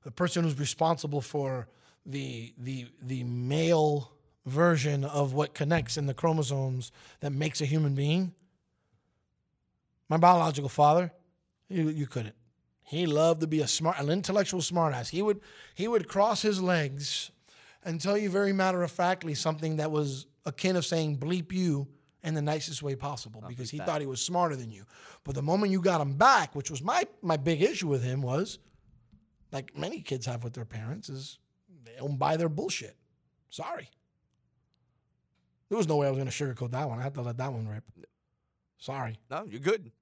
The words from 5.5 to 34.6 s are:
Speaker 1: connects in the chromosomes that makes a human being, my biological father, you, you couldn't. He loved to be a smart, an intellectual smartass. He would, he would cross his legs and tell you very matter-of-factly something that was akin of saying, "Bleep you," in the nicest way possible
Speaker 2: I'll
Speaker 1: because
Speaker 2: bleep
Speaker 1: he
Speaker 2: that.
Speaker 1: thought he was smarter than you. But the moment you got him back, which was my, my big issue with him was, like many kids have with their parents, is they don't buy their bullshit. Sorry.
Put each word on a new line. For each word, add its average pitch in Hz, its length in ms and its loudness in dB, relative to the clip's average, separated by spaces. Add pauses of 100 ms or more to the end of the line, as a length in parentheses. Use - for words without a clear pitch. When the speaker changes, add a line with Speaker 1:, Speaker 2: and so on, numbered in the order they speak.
Speaker 1:
connects 151 440 0
in 143 100 -2
the 135 80 -2
chromosomes 135 760 0 (280)
that 143 120 -4
makes 147 300 -2
a 151 40 0
human 147 280 2
being, 160 400 2 (1800)
my 160 80 2
biological 160 520 6
father, 156 420 6 (580)
you, 165 200 0
you 147 180 -4
couldn't. 110 280 -8 (480)
He 165 220 -4
loved 160 360 4
to 156 60 -2
be 156 140 2
a 131 60 0
smart, 160 320 0
an 143 100 -2
intellectual 190 520 0
smartass. 151 480 0
He 175 120 -4
would, 208 180 2 (360)
he 196 120 -2
would 226 200 2
cross 208 340 2
his 208 200 2
legs 147 720 -2 (520)
and 165 180 -4
tell 202 160 2
you 214 120 0
very 196 220 2
matter-of-factly 180 840 0
something 156 420 -2
that 151 140 -2
was 143 340 -2 (200)
akin 185 300 0
of 170 100 0
saying, 156 340 0
"Bleep 175 340 -2
you," 156 340 0 (360)
in 160 100 -2
the 156 80 0
nicest 147 420 -4
way 139 120 -4
possible 123 480 -10
Speaker 2:
I'll 92 60 -14
Speaker 1:
because 120 200 -10
Speaker 2:
bleep - 20 -10
Speaker 1:
he 147 60 -8
Speaker 2:
that. 92 100 -4
Speaker 1:
thought 151 140 0
he 139 60 -6
was 127 140 -6
smarter 175 340 0
than 120 160 -10
you. 98 140 -18 (380)
But 139 120 -6
the 135 60 -2
moment 190 300 2
you 190 100 2
got 170 200 4
him 139 140 0
back, 214 380 6
which 143 160 -6
was 135 120 -6
my, 247 220 0 (180)
my 165 160 2
big 151 240 2
issue 196 260 2
with 135 160 2
him 131 180 -2
was, 139 380 -2 (960)
like 135 240 -8
many 185 240 -6
kids 131 240 -6
have 120 180 -6
with 120 100 -8
their 117 120 -10
parents, 117 440 -10
is 135 300 -12 (460)
they 113 120 -20
don't 139 220 -6
buy 147 160 2
their 165 140 0
bullshit. 190 480 -6 (520)
Sorry. - 400 -10 (1800)